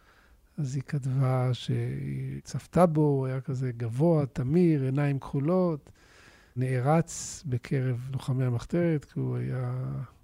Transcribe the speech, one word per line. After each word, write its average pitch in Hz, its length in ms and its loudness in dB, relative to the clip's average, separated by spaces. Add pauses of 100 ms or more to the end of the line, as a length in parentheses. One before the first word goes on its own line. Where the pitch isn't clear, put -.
(580)
אז 139 160 -2
היא 135 80 -2
כתבה 131 720 0
שהיא 135 920 -4
צפתה - 420 2
בו, 156 140 2
הוא 139 260 2
היה 131 140 -4
כזה 127 360 -4
גבוה, 139 500 2
תמיר, 151 560 2
עיניים 139 360 0
כחולות, 160 720 0 (640)
נערץ 131 880 0
בקרב 127 680 -2
לוחמי 131 320 0
המחתרת, 156 600 0
כי - 160 -8
הוא 127 160 -2
היה 127 380 -4 (500)